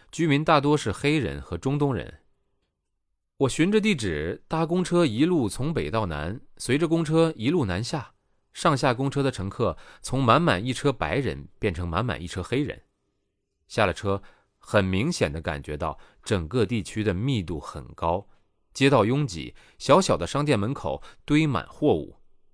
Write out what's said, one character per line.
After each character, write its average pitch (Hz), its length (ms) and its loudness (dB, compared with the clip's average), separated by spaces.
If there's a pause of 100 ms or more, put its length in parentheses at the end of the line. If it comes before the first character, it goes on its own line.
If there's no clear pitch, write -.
(100)
居 165 160 -2
民 147 160 4
大 156 200 4
多 147 120 4
是 143 160 0
黑 147 280 0
人 71 240 -4
和 87 160 -8
中 139 200 -2
东 143 160 0
人。 73 260 -8 (1160)
我 135 100 2
循 170 240 2
着 214 80 4
地 214 120 2
址 90 540 -4
搭 160 180 -2
公 175 200 0
车 175 200 2
一 120 200 2
路 165 240 2
从 151 260 -4
北 78 160 -4
到 110 160 0
南， 80 340 -6 (180)
随 127 200 0
着 170 80 0
公 165 180 2
车 160 300 2
一 110 160 -2
路 170 140 2
南 95 180 -2
下， 127 320 -8 (380)
上 - 240 2
下 131 180 2
公 135 160 -2
车 135 100 -2
的 135 120 0
乘 95 180 -6
客 98 260 -2 (240)
从 131 220 -2
满 123 180 6
满 113 240 2
一 127 80 -2
车 135 200 0
白 82 240 -2
人 80 320 -4 (100)
变 101 160 -2
成 90 140 -6
满 90 160 0
满 90 180 -4
一 87 60 -8
车 95 120 -8
黑 123 220 -2
人。 - 220 -8 (840)
下 - 180 0
了 90 80 2
车， 98 300 -4 (360)
很 - 260 2
明 95 260 0
显 92 220 0
地 80 80 -8
感 78 200 -6
觉 76 160 -8
到 76 220 -4 (240)
整 90 240 0
个 110 180 0
地 101 200 -2
区 - 180 -6
的 101 100 0
密 110 300 0
度 80 160 -6
很 - 260 -12 (100)
高， 85 340 -2 (440)
街 135 160 4
道 117 160 6
拥 135 220 0
挤， 69 300 -10 (200)
小 156 240 6
小 117 160 2
的 80 80 -2
商 139 200 -2
店 147 120 2
门 104 160 -2
口 71 300 -6 (220)
堆 151 200 2
满 131 240 -2
货 135 260 2
物， 60 260 -6 (340)